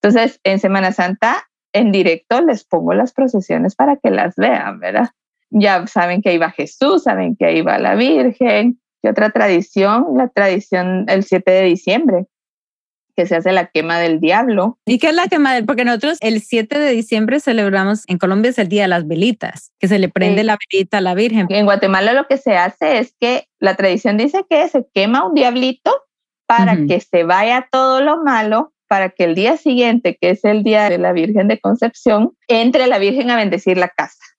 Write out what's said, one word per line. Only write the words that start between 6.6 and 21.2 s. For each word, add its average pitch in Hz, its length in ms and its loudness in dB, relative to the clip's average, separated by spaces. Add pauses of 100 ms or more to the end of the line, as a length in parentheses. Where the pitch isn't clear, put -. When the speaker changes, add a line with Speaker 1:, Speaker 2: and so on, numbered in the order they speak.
Speaker 1:
saben 190 320 -2
que 180 100 0
ahí 165 160 0
va 170 160 -2
la - 160 0
Virgen. 247 840 0 (200)
¿Qué - 100 -2
otra 214 200 0
tradición? 208 760 0 (100)
La 254 100 0
tradición 185 840 -2
el 196 140 0
siete 185 300 0
de - 100 4
diciembre, 190 640 0 (880)
que 175 120 0
se 180 100 -2
hace 185 160 0
la 185 140 0
quema 165 340 -2
del 165 180 0
diablo. 202 680 0
Speaker 2:
¿Y 233 120 0
qué 320 120 0
es 311 40 -2
la 359 140 0
quema 285 260 0
del? 233 120 -2
Porque 247 180 -2
nosotros 240 360 -2
el 220 220 -2
siete 233 380 -4
de 294 100 0
diciembre 226 480 0
celebramos, 202 680 -2
en 180 100 -2
Colombia 196 320 0
es 247 80 -6
el 196 100 -2
Día 202 140 0
de 190 60 0
las 170 180 -2
Velitas, 175 720 -4
que - 80 -2
se 196 140 2
le 180 80 0
prende 185 320 0
Speaker 1:
Sí. 220 60 0
Speaker 2:
la 208 120 0 (140)
velita 196 260 -2
a - 20 0
la 185 140 -2
Virgen. 214 340 0